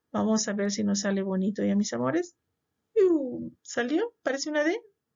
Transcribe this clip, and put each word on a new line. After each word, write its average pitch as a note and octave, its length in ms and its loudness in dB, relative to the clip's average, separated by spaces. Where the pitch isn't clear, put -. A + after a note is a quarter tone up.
Vamos G#3+ 360 0
a G#3 60 -4
ver G3+ 180 0
si G#3+ 120 -4
nos G3+ 180 0
sale G3 200 0
bonito, F#3+ 420 -2
¿ya, G3+ 120 2
mis G#3 180 0
amores? C4 420 -2
Uh, D#4+ 560 2
¿salió? D4+ 600 -2
¿Parece C#4 260 -2
una D4+ 140 0
D? F#4 180 0